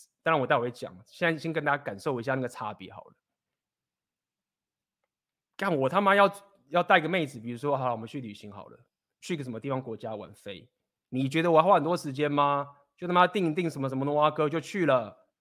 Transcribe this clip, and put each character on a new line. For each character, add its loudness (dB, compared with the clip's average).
当 0
然 2
我 -2
待 2
会 0
会 -4
讲， -12
现 -2
在 -2
先 -6
跟 -4
大 0
家 -10
感 -8
受 -4
一 -6
下 -2
那 -2
个 -4
差 -10
别 -18
好 -18
了。 -20
干， 0
我 2
他 0
妈 6
要， 6
要 2
带 6
个 0
妹 0
子， -8
比 -10
如 -8
说， -2
好 -2
了， 0
我 -4
们 -8
去 -10
旅 -10
行 -18
好 -16
了， -20
去 -4
个 -6
什 -8
么 -8
地 -6
方 -2
国 -8
家 -8
玩 -14
飞， -16
你 -2
觉 0
得 2
我 6
要 8
花 6
很 2
多 0
时 -8
间 -2
吗？ 2
就 -12
他 -4
妈 6
订， 0
订 -2
什 -8
么 -2
什 -4
么 -2
诺 0
阿 6
哥 0
就 -4
去 -2
了， 0